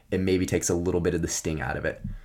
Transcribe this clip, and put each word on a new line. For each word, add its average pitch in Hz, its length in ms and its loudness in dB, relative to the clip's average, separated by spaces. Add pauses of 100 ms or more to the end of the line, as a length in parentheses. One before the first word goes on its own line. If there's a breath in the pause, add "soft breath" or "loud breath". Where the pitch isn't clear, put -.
(100 soft breath)
it - 80 2
maybe 92 260 4
takes - 240 0
a 92 60 2
little 87 260 2
bit 85 140 2
of 85 80 0
the 85 60 0
sting 78 320 -2
out 76 160 -4
of - 80 -4
it. - 180 -4 (220 loud breath)